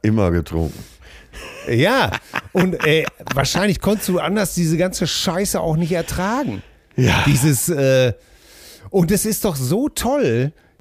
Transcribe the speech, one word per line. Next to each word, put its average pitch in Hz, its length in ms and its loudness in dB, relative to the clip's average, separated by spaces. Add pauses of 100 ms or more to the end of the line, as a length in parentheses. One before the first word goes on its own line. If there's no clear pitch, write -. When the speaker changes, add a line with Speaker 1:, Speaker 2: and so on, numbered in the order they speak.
Speaker 1:
immer 107 280 4
getrunken. 82 460 -2 (920)
Speaker 2:
Ja, 160 420 2 (420)
und, 180 220 2 (100)
äh, 156 200 2 (280)
wahrscheinlich 165 480 0
konntest 196 280 0
du 175 100 0
anders 180 340 -2
diese 165 240 0
ganze 180 300 -2
Scheiße 185 520 -2
auch 160 180 0
nicht 170 140 0
ertragen. 185 680 -4 (340)
Speaker 1:
Ja. 98 320 2
Speaker 2:
Dieses, 139 420 2
äh, 131 440 4 (760)
und 175 220 2
es 208 140 0
ist 214 180 -2
doch 185 140 -2
so 175 320 0
toll, 151 640 0 (280)